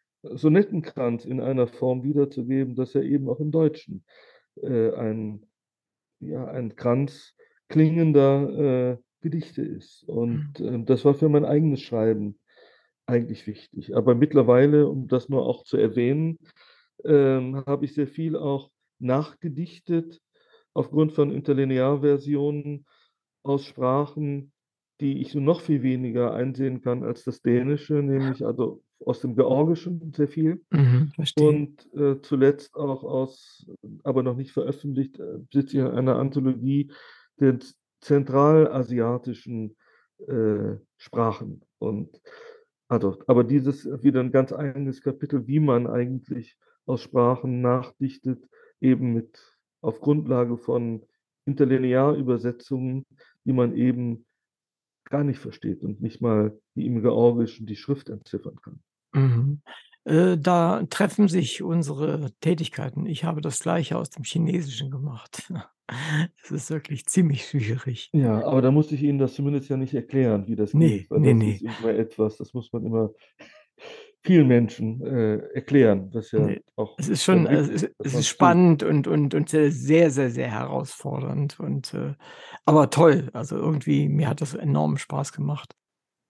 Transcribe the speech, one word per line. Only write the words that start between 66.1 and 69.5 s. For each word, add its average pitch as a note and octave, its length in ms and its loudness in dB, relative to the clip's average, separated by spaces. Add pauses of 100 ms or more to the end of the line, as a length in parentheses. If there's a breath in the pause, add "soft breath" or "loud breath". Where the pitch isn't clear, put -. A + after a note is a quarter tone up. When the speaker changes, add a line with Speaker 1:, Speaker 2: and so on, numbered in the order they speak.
Speaker 2:
Es - 80 -20
ist D3 180 -8
wirklich D3+ 380 -8
ziemlich D#3 420 0
schwierig. B2 640 -4
Speaker 1:
Ja, A#2 340 2
aber C3+ 160 2
da C3 80 4
musste D3+ 240 2
ich C3+ 80 -4
Ihnen C#3+ 160 0
das C3+ 160 0
zumindest C#3+ 340 -4